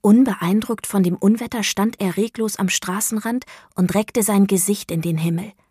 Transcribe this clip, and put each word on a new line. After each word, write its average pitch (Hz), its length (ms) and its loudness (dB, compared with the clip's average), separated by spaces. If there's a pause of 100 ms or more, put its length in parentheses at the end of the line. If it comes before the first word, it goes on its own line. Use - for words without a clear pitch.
Unbeeindruckt 214 880 2
von 196 160 2
dem 180 120 0
Unwetter 220 460 0
stand - 380 -2
er 185 160 -2
reglos 220 400 -4
am 196 120 -2
Straßenrand 214 760 -4 (320)
und 180 180 0
reckte 214 300 0
sein 202 240 4
Gesicht 196 420 0
in 165 100 -2
den 165 160 -2
Himmel. 170 360 -2 (180)